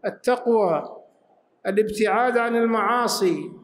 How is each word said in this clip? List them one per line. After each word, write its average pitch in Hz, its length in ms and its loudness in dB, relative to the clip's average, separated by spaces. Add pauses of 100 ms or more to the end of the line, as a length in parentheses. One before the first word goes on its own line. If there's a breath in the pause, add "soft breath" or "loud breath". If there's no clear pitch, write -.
التقوى، 214 760 0 (840)
الابتعاد 214 680 0
عن 233 180 0
المعاصي 226 960 0 (120)